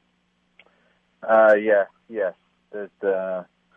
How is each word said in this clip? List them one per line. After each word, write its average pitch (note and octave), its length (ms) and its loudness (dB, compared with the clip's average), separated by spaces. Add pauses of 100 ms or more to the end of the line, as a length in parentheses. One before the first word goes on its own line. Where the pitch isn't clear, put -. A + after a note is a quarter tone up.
(1200)
Uh, A2 320 4
yeah, G#2 300 0 (220)
yes. G2+ 260 -6 (380)
There's, G#2 180 -14 (120)
uh, F#2+ 420 -4 (340)